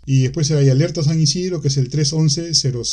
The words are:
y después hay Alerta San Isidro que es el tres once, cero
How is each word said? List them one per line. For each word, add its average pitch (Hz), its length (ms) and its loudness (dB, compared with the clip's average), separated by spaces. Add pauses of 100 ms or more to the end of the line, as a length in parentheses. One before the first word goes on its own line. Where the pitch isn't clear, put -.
y 135 180 2
después 143 280 -2
hay 143 160 4
Alerta 151 360 2
San 160 180 0
Isidro 180 400 -2
que 139 80 -2
es 135 80 -2
el 127 100 0
tres 147 240 -2
once, 160 420 0
cero 120 280 -2 (120)